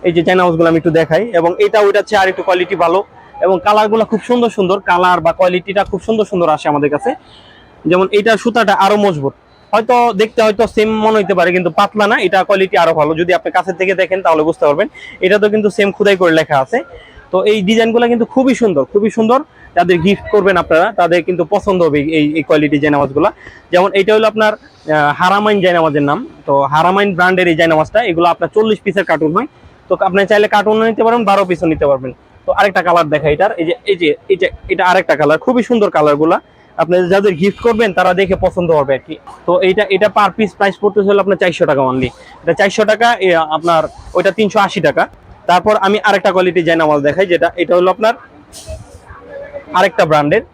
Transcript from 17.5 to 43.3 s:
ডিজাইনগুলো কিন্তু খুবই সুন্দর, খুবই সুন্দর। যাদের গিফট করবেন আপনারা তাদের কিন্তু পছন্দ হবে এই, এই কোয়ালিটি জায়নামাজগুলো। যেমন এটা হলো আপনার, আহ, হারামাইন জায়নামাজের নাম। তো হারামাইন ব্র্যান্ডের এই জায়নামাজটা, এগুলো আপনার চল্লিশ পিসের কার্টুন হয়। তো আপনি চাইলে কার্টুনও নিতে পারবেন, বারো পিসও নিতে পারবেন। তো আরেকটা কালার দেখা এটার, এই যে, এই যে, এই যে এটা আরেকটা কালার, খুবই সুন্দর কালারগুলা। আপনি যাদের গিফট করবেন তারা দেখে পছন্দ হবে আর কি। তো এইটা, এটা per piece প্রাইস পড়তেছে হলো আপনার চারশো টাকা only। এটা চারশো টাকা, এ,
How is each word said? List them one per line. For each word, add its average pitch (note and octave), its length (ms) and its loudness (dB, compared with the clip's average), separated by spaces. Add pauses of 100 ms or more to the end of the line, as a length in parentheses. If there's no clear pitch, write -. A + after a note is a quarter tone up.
ডিজাইনগুলো A3+ 460 2
কিন্তু A#3 160 0
খুবই C4 300 0
সুন্দর, F3+ 300 0
খুবই G#3 260 0
সুন্দর। A#3+ 320 0 (320)
যাদের F3+ 240 2
গিফট F#3 320 -2
করবেন G3 260 2
আপনারা E3+ 360 0
তাদের F3 300 0
কিন্তু F3 220 -2
পছন্দ F#3 380 -2
হবে D3 180 2
এই, D3+ 320 0
এই D#3+ 100 -4
কোয়ালিটি D3+ 360 0
জায়নামাজগুলো। D3 520 0 (420)
যেমন F#3 220 2
এটা G3 200 2
হলো A3 120 2
আপনার, G#3+ 260 0
আহ, D3+ 600 -2
হারামাইন G3+ 480 0
জায়নামাজের D#3+ 420 2
নাম। D3+ 260 -2 (180)
তো C#3 160 2
হারামাইন F3 520 0
ব্র্যান্ডের F3+ 340 2
এই E3 60 2
জায়নামাজটা, D#3+ 480 0
এগুলো F3 260 0
আপনার E3 260 -2
চল্লিশ G#3+ 260 0
পিসের F#3+ 240 -2
কার্টুন D#3 320 -2
হয়। B3 100 -2 (420)
তো C#4 120 0
আপনি G3 260 0
চাইলে G#3 220 2
কার্টুনও G#3+ 380 0
নিতে A3+ 180 -2
পারবেন, A3+ 200 0
বারো G3 200 2
পিসও F3 220 -2
নিতে D#3 200 0
পারবেন। C3 260 -2 (340)
তো F#3 60 -2
আরেকটা G3 300 0
কালার E3+ 260 2
দেখা D3+ 200 -2
এটার, F3 240 0
এই E3+ 140 -4
যে, E3+ 60 -2 (140)
এই G3 100 0
যে, D#3+ 180 0 (140)
এই G3 80 2
যে F3 140 -2 (180)
এটা F3+ 180 -2
আরেকটা F3+ 300 2
কালার, D3+ 220 2
খুবই A#3+ 240 0
সুন্দর G#3 280 0
কালারগুলা। D3+ 500 2 (360)
আপনি F3 320 0
যাদের G3 240 2
গিফট F#3 280 -2
করবেন A3+ 320 0
তারা F#3 220 0
দেখে F#3 260 0
পছন্দ F3 300 -2
হবে C#3 240 0
আর B2+ 120 -4
কি। D#3 100 -14 (300)
তো F3+ 140 2
এইটা, F#3+ 300 0
এটা G3 160 2
per G3+ 320 0
piece G#3+ 180 -2
প্রাইস G3 240 0
পড়তেছে G3+ 280 0
হলো G3+ 120 2
আপনার F#3+ 160 0
চারশো F3 300 -2
টাকা C#3 140 0
only। B2+ 260 -2 (360)
এটা E3+ 100 -2
চারশো G3 320 0
টাকা, G#3+ 280 0
এ, F#3+ 220 0